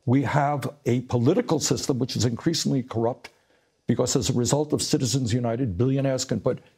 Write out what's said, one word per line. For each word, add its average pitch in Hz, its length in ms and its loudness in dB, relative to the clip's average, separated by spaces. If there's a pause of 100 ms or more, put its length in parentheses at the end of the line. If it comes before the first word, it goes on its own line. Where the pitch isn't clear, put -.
We 135 160 4
have 139 480 0 (160)
a 123 160 2
political 147 560 2
system 139 400 0
which 127 160 -4
is 110 100 0
increasingly 135 600 -2
corrupt 117 460 -4 (580)
because 123 260 2
as 127 160 2
a - 20 0
result 139 400 0
of 120 80 0
Citizens 127 540 0
United, 120 420 -2
billionaires 135 480 0
can 113 160 -2
put - 200 -2 (180)